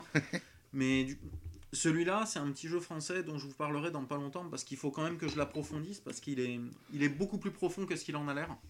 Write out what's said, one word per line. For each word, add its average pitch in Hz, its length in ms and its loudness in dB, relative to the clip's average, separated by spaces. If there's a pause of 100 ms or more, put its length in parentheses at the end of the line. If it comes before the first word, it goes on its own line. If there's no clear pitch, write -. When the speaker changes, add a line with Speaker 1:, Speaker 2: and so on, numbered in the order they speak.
(140)
Speaker 1:
<laughs> - 600 -2
Speaker 2:
Mais 131 320 6
du... 135 120 -4 (540)
celui-là, 175 560 4
c'est 202 100 -4
un 143 140 0
petit 147 160 -8
jeu 170 120 2
français 170 440 -2
dont 156 160 -4
je 143 80 -6
vous 135 80 -10
parlerai 151 340 2
dans 147 160 -2
pas 143 120 -2
longtemps, 143 300 -4
parce 143 160 -4
qu'il - 140 -8
faut 143 140 0
quand 156 120 -2
même 170 140 0
que 165 100 -2
je 143 80 0
l'approfondisse, 151 680 -2
parce - 180 -8
qu'il 139 200 -2
est, 123 200 0 (340)
il 143 80 0
est 143 80 8
beaucoup 190 300 2
plus 196 100 0
profond 180 380 0
que 170 80 0
ce - 100 -4
qu'il 147 100 -2
en 147 120 0
a 139 80 0
l'air, 160 200 -2 (140)